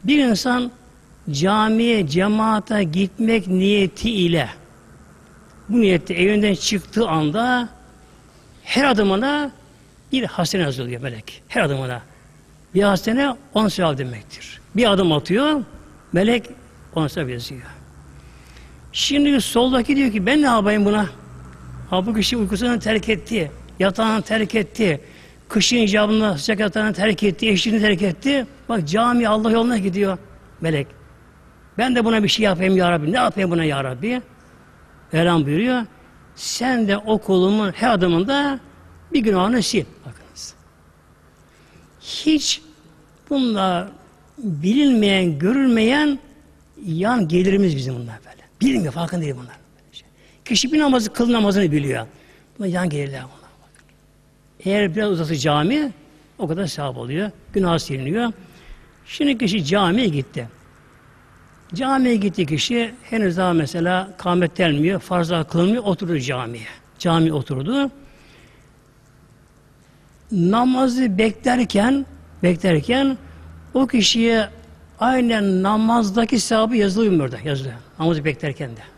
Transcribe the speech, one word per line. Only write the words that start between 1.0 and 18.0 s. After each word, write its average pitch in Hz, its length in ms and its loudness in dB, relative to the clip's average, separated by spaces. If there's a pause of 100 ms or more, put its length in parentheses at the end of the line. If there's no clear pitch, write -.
camiye, 214 760 2
cemaate 208 760 0
gitmek 190 640 0
niyeti 196 640 2
ile 170 380 2 (1200)
bu 233 120 2
niyette 185 340 2
evinden 202 400 2
çıktığı 202 540 -2
anda 214 600 0 (920)
her - 220 0
adımına 254 680 0 (600)
bir 254 120 -2
hasene 180 380 -2
yazılıyor 123 400 -6
melek. 120 460 -12
Her 240 120 -2
adımına. 131 420 -2 (720)
Bir 190 80 4
hasene 226 540 0 (180)
on 214 140 2
sevap 160 300 0
demektir. - 600 -12 (160)
Bir 220 160 4
adım 185 200 4
atıyor, 247 500 0 (500)
melek 220 340 2 (480)
on 160 120 0
sevap 139 240 -6
yazıyor. 120 320 -12 (1300)